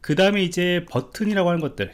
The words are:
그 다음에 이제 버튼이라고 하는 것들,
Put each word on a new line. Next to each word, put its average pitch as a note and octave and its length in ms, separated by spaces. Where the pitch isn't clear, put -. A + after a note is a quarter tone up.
그 - 140
다음에 G3 280
이제 F3 460
버튼이라고 G3 640
하는 E3+ 100
것들, A#2 340